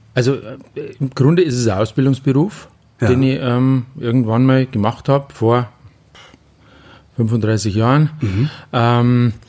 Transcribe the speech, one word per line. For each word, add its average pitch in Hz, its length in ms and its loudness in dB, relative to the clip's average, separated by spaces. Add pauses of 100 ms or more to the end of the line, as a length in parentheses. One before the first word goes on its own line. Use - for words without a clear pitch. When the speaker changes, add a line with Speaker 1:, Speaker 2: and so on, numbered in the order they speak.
(140)
Speaker 1:
Also, 131 200 0
äh, 113 220 -12 (420)
im 139 120 -4
Grunde 165 320 4
ist 147 120 -2
es 123 140 0
ein 95 100 0
Ausbildungsberuf, 135 880 -2 (320)
Speaker 2:
Ja. 113 80 2
Speaker 1:
den 127 140 2
ich, 131 180 0
ähm, 127 460 0 (120)
irgendwann 120 480 0
mal 131 200 2
gemacht 113 420 -4
hab, 143 240 0
vor 117 360 0 (1500)
fünfunddreißig 110 580 -2
Jahren. 131 360 2 (100)
Speaker 2:
Mhm. 104 300 -2 (220)
Speaker 1:
Ähm, 120 600 2 (160)